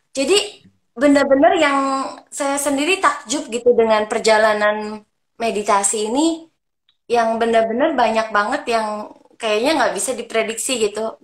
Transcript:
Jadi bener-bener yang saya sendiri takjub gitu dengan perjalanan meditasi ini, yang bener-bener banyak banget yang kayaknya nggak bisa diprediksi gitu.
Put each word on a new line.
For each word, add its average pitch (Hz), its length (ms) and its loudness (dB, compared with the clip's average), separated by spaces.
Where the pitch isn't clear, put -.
Jadi 277 200 2
bener-bener 285 520 4
yang 277 120 2
saya 277 200 -2
sendiri 294 460 0
takjub - 380 -2
gitu 240 220 2
dengan 220 340 2
perjalanan 214 920 0
meditasi 208 540 0
ini, 320 360 0
yang 226 200 2
bener-bener 226 480 2
banyak 220 260 0
banget 240 260 -2
yang 220 120 -2
kayaknya 226 380 0
nggak 208 180 2
bisa 202 220 -4
diprediksi 226 520 -4
gitu. 208 160 -4